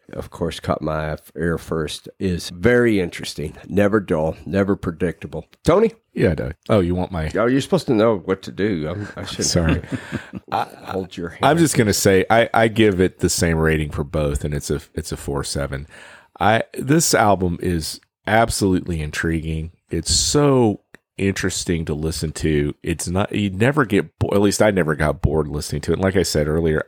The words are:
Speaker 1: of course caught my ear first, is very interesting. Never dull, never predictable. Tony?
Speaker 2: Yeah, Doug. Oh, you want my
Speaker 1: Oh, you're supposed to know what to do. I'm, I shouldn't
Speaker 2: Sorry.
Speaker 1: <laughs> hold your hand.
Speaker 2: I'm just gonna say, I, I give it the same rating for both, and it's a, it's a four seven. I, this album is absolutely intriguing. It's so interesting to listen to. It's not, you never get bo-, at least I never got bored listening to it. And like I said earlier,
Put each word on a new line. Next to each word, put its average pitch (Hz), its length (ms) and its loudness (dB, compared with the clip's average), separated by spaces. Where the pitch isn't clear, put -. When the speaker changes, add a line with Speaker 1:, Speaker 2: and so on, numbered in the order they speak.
Speaker 1:
of - 180 -12
course 82 300 -6
caught - 220 -4
my 78 340 -4
ear 82 220 -2
first, 80 500 -6
is 90 320 -4
very 110 500 2
interesting. 78 560 -8
Never 101 320 2
dull, 80 460 -2
never 98 320 0
predictable. 80 680 -6
Tony? 202 280 4
Speaker 2:
Yeah, 101 220 2
Doug. 67 200 -6
Oh, 110 120 4
you 87 140 0
want 90 180 -4
my 78 220 -4
Speaker 1:
Oh, 101 120 2
you're 131 160 2
supposed - 240 -2
to 135 80 2
know 107 240 4
what 92 240 -4
to - 100 -14
do. 82 360 -2
I'm, 95 280 -8
I 98 80 -10
shouldn't 98 240 -6
Speaker 2:
Sorry. 82 340 2
Speaker 1:
<laughs> - 300 -16
hold - 640 -6
your 85 140 -8
hand. - 140 -4
Speaker 2:
I'm 147 140 4
just 165 180 2
gonna 107 160 4
say, 95 380 4
I, 117 240 4
I 113 140 4
give 104 320 4
it 90 200 2
the 90 100 2
same 82 280 0
rating 78 320 0
for 73 140 -4
both, 73 400 -2
and 73 100 -4
it's 73 160 -4
a, 71 100 -2
it's - 180 -8
a 87 40 -6
four 69 280 -6
seven. 71 420 -6
I, 107 260 4
this 143 360 2
album 92 480 2
is 85 380 -4
absolutely 95 760 0
intriguing. 80 720 -4
It's 82 220 -4
so 135 680 2
interesting 95 720 -2
to 78 80 -4
listen 78 360 -4
to. 73 520 0
It's 82 260 -6
not, 95 240 -2
you 104 160 0
never 120 380 0
get 98 320 -2
bo-, - 160 0
at 101 80 4
least 101 180 2
I 107 100 4
never 82 240 2
got 73 280 0
bored 76 260 2
listening 71 340 -6
to 85 100 -2
it. - 20 0
And 87 100 -2
like 95 120 0
I 92 80 4
said 76 220 0
earlier, 78 420 0